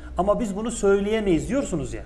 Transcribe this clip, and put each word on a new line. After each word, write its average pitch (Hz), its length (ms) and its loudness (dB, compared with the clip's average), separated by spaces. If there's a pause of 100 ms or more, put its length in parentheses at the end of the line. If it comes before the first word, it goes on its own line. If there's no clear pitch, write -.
(180)
ama 196 220 2
biz 196 160 -4
bunu 220 140 -4
söyleyemeyiz 202 800 2
diyorsunuz 160 460 -2
ya. 104 120 -8